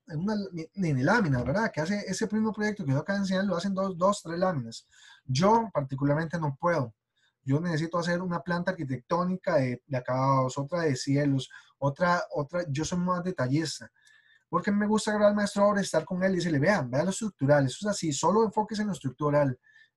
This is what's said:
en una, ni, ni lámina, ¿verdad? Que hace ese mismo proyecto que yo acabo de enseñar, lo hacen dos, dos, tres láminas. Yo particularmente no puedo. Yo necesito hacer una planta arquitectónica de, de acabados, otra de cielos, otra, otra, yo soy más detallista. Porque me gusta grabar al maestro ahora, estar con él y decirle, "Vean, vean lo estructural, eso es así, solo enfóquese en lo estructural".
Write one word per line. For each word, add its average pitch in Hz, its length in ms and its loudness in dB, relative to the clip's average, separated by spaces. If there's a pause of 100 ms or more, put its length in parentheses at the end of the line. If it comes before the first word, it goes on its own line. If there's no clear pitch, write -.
en 151 140 -6
una, 214 140 -2 (180)
ni, 165 400 -2
ni 127 100 2
lámina, 156 400 4
¿verdad? 196 260 0
Que - 120 -6
hace 185 160 -2 (100)
ese 196 240 -2
mismo 220 220 0
proyecto 208 320 -4
que 139 80 2
yo 139 60 2
acabo 196 180 -2
de 202 60 0
enseñar, 190 200 0
lo 190 140 0
hacen 196 160 -2
dos, 190 240 -2
dos, 190 260 2
tres 165 160 -6
láminas. 170 480 -2 (380)
Yo 196 480 4
particularmente 143 680 0
no 147 180 -2
puedo. 156 380 0 (480)
Yo 135 160 2
necesito 165 380 -2
hacer 175 240 -2
una 175 180 -4
planta 175 320 -2
arquitectónica 175 840 -2
de, 127 280 0
de 135 120 -4
acabados, 131 600 0
otra 156 260 -4
de 147 120 2
cielos, 139 540 0 (280)
otra, 170 540 0
otra, 135 380 -4
yo 147 160 -2
soy 180 140 -2
más 180 220 0
detallista. 147 720 -2 (560)
Porque 170 240 0
me 208 160 2
gusta 214 240 0
grabar 208 200 4
al 208 40 0
maestro 202 280 2
ahora, 202 180 4
estar - 240 0
con 185 180 -4
él 190 80 2
y 190 40 0
decirle, 165 240 0
"Vean, 156 300 2
vean 135 140 0
lo 185 80 0
estructural, 147 540 2
eso 123 160 -4
es 208 60 -4
así, 170 260 -2
solo 196 320 2
enfóquese 214 380 -2
en 214 40 -2
lo 196 60 -2
estructural". 143 680 0 (380)